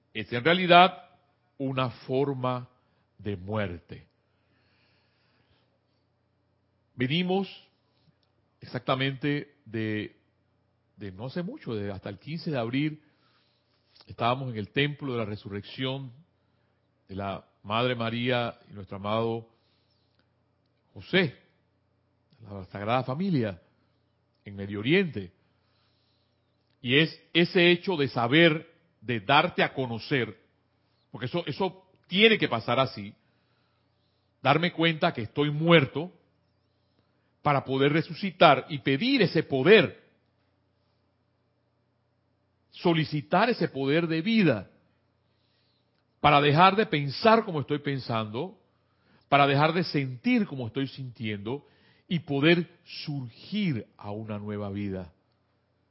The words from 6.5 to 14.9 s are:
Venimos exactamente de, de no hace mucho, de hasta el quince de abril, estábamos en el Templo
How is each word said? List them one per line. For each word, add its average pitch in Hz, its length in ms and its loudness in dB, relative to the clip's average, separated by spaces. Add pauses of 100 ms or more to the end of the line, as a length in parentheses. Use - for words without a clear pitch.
Venimos 180 520 -2 (1120)
exactamente 139 960 -4 (100)
de, 110 520 -6 (800)
de 98 160 -14
no 101 140 -12
hace 175 180 -8
mucho, 214 300 -10
de 101 180 -6
hasta 98 160 -12
el 98 100 -14
quince 160 320 -12
de 139 80 -4
abril, 139 420 -4 (1080)
estábamos 123 420 -4
en 110 80 -8
el 101 120 -10
Templo 143 420 -4